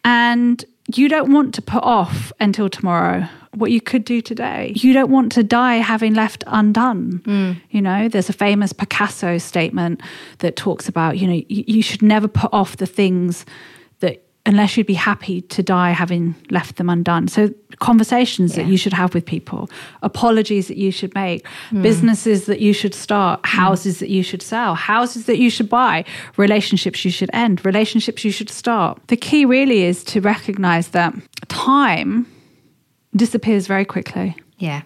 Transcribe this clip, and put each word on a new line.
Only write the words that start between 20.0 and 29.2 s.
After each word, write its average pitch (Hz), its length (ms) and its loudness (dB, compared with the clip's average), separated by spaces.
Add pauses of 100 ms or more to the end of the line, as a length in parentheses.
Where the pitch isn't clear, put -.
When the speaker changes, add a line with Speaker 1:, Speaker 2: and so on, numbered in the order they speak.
Speaker 1:
apologies 214 680 0
that - 80 -12
you 196 140 0
should 190 240 -8
make, 180 320 -6 (240)
Speaker 2:
Mm. 196 120 0
Speaker 1:
businesses 214 640 2
that 208 140 -2
you 208 120 4
should 202 220 -2
start, 202 480 0
Speaker 2:
Mm. - 80 -6
Speaker 1:
houses 185 500 2
that - 100 -8
you 190 140 2
should 180 180 -8
sell, 220 320 -4
houses 233 520 -2
that 233 120 2
you 240 100 4
should 220 220 -2
buy, 233 340 2 (320)
relationships 202 680 0
you 185 80 2
should - 200 -4
end, 226 320 0
relationships 214 600 0
you 208 80 0
should 214 180 -10
start. 214 560 -2
The 240 100 0
key 294 300 2